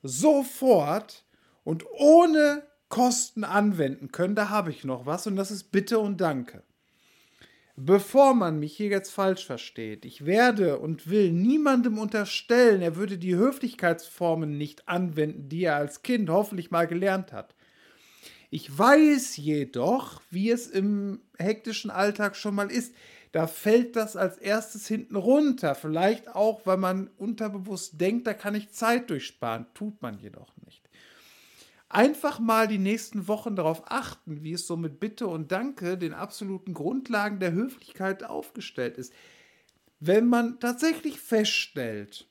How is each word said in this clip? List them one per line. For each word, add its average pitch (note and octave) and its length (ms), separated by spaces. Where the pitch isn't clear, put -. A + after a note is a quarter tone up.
sofort G#3+ 1200
und D#3+ 300
ohne D4+ 720
Kosten A#3+ 560
anwenden D#3+ 680
können, F#3 240
da G#3 120
habe G3 220
ich - 140
noch B2+ 200
was E3 220
und G3 100
das G3 140
ist G3 220
Bitte G#3 260
und G3+ 220
Danke. C#3 420
Bevor G3 540
man F3 260
mich D3+ 160
hier G#3 140
jetzt G3 220
falsch F#3+ 340
versteht, A2+ 640
ich C#3+ 180
werde G3+ 540
und D#3+ 320
will G3+ 200
niemandem A#3+ 680
unterstellen, G#3+ 840
er E3+ 160
würde G3 220
die F3+ 160
Höflichkeitsformen E3+ 1200
nicht D3 320
anwenden, D3+ 640
die E3+ 140
er D3+ 120
als D3 240
Kind A3 300
hoffentlich G3 400
mal E3+ 160
gelernt F#3 480
hat. - 200
Ich C#3+ 300
weiß C#4+ 580
jedoch, D3 960
wie G3 200
es A#3+ 180
im G3+ 520
hektischen G#3+ 540
Alltag G#3 460
schon G#3 180
mal G3+ 160
ist. B3 240
Da D#3+ 140
fällt A#3 500
das G#3+ 200
als F#3 220
erstes G#3+ 500
hinten G#3+ 280
runter. B3 580
Vielleicht F3+ 600
auch, G#3+ 300
weil F#3+ 140
man F#3 300
unterbewusst G3+ 840
denkt, A#3 260
da A3 60
kann G#3 220
ich G#3 160
Zeit A#3+ 400
durchsparen. A#2+ 640
Tut G#3 260
man G#2 180
jedoch - 460
nicht. - 240
Einfach C#4 520
mal A3 260
die G#3 120
nächsten G3 500
Wochen G#3+ 260
darauf D#3+ 320
achten, D#3 560
wie D#3 100
es F3 140
so E3+ 100
mit D#3+ 220
Bitte G#3+ 300
und D#3+ 240
Danke, F#3+ 440
den E3 180
absoluten F#3+ 600
Grundlagen G#3 640
der F3+ 140
Höflichkeit F#3+ 720
aufgestellt - 720
ist. B2+ 140
Wenn G3+ 260
man A#3+ 320
tatsächlich D4 640
feststellt B2 1120